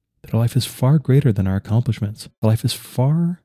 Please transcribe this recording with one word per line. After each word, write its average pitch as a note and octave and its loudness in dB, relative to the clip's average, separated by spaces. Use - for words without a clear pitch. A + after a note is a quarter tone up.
that - -10
our A2 0
life A#2 0
is - 0
far C#3 2
greater C3 2
than G2 0
our F#2+ 0
accomplishments. G#2+ -2
Our A2 4
life A2+ 0
is B2 0
far E3 -2